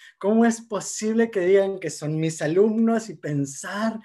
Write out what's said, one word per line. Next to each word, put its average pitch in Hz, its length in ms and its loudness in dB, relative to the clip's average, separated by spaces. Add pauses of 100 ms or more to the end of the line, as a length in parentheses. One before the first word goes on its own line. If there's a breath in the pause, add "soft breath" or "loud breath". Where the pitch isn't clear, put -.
(180 loud breath)
"¿Cómo 220 260 4
es 226 160 2
posible 220 680 -2
que 202 100 -2
digan 196 400 2
que 165 100 -6
son 156 280 -6
mis 160 240 -2
alumnos 220 640 2
y 175 60 -12
pensar 180 920 -4